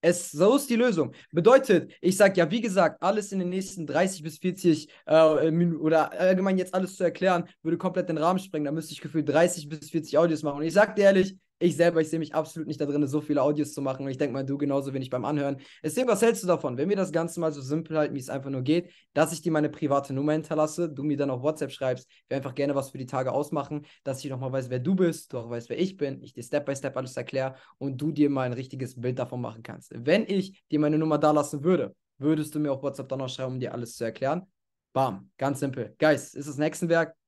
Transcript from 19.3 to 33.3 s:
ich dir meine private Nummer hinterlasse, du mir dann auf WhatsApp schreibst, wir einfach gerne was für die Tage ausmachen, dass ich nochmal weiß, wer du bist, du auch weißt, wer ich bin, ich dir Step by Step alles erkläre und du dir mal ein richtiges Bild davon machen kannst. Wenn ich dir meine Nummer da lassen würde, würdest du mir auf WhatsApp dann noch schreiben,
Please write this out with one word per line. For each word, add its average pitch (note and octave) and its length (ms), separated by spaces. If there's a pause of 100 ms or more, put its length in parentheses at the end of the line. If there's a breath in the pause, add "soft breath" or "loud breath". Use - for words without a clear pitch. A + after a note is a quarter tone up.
ich E3+ 100
dir F3 80
meine D3+ 180
private C#3 460
Nummer D3 200
hinterlasse, D#3 540
du C3+ 140
mir D3 140
dann C#3 140
auf B2 120
WhatsApp D3 300
schreibst, B2+ 360 (200 soft breath)
wir C3 80
einfach C3 180
gerne C#3 220
was C3+ 140
für - 80
die B2+ 80
Tage B2+ 260
ausmachen, D3 540 (180 loud breath)
dass C3 200
ich C#3+ 60
nochmal C3 220
weiß, C3 180
wer B2+ 80
du C#3+ 160
bist, F3 380
du C3 60
auch A#2 120
weißt, A#2+ 180
wer - 120
ich F#3+ 160
bin, C3+ 260
ich A#2+ 100
dir A#2+ 120
Step D3 200
by C#3 120
Step C3 200
alles B2+ 200
erkläre C3 400 (220 loud breath)
und C3+ 220
du D3+ 120
dir C#3+ 180
mal C3+ 120
ein B2+ 100
richtiges B2+ 480
Bild B2+ 180
davon B2 220
machen A2+ 240
kannst. - 280
Wenn D#3 360
ich F#3+ 420
dir D3+ 80
meine D3+ 180
Nummer D#3 220
da D3+ 140
lassen C#3+ 320
würde, D3 280 (260)
würdest D3+ 360
du D#3 60
mir D3 100
auf C3 140
WhatsApp C3+ 240
dann C3+ 100
noch C3 100
schreiben, B2+ 260